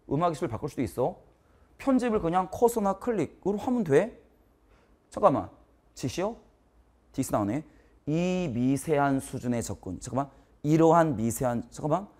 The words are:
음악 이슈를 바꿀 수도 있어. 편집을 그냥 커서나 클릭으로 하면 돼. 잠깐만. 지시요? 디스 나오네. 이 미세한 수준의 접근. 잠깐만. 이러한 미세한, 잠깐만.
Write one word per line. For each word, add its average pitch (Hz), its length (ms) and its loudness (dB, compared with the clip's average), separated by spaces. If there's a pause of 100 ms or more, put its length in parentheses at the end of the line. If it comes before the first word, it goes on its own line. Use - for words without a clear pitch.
(120)
음악 170 200 2
이슈를 160 160 -4
바꿀 117 220 -6
수도 139 120 -6
있어. 123 360 -2 (600)
편집을 240 440 2
그냥 170 300 0
커서나 226 420 2
클릭으로 202 640 -4
하면 240 260 -2
돼. 165 340 2 (920)
잠깐만. 127 400 2 (460)
지시요? 185 420 -4 (760)
디스 - 200 -4
나오네. 110 320 -2 (420)
이 175 480 0
미세한 135 680 0
수준의 120 440 -4
접근. 92 360 -10
잠깐만. 131 300 -6 (340)
이러한 160 520 6
미세한, 117 560 -2
잠깐만. 156 360 -4 (120)